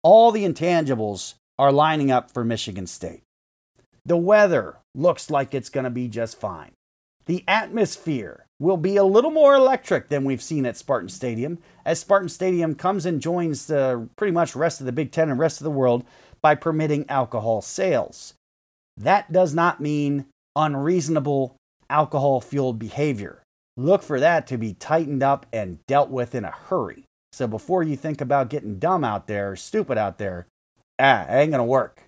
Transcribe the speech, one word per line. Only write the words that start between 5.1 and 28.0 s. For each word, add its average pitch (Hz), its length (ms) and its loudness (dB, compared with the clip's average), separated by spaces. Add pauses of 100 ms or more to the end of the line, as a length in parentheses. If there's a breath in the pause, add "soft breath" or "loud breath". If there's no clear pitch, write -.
like 139 240 -2
it's 131 140 -6
gonna 131 220 -4
be 123 180 -6
just 113 320 -8
fine. 87 320 -10 (540)
The 175 200 -4
atmosphere 175 1000 -2 (140)
will 180 180 0
be 190 200 0
a 196 80 6
little 233 280 4
more 294 220 8
electric 262 540 2
than 139 160 -2
we've 135 180 -2
seen 151 220 -2
at 117 120 -4
Spartan 104 320 -2
Stadium, 127 500 -6 (260 soft breath)
as 165 160 -2
Spartan 196 280 2
Stadium 175 460 -2
comes 185 300 -2
and 165 160 -2
joins 165 460 -4
the 131 500 -2
pretty 202 160 -2
much 170 240 0
rest 160 240 -2
of 131 60 -8
the 123 60 -4
Big 143 200 -4
Ten 160 160 0
and 127 100 -2
rest 160 220 0
of 143 40 -12
the 156 60 -2
world 127 340 2 (360 soft breath)
by 151 140 4
permitting 156 560 -2
alcohol 117 500 -2
sales. - 760 -4 (600)
That 185 340 0
does 165 240 2
not 170 260 0
mean 147 460 -2 (280)
unreasonable 147 1000 0 (340)
alcohol-fueled 139 880 0
behavior. 117 640 -6 (340)
Look 165 260 2
for 135 180 -4
that 160 260 2
to 131 100 -6
be 110 160 -4
tightened 143 500 -2
up 139 300 0
and 98 340 -6
dealt 139 220 2
with 123 260 -4
in 107 120 -6
a 73 40 -8
hurry. - 540 -6 (280)
So 127 140 -6
before 165 360 -2
you 151 140 -2
think 151 260 -8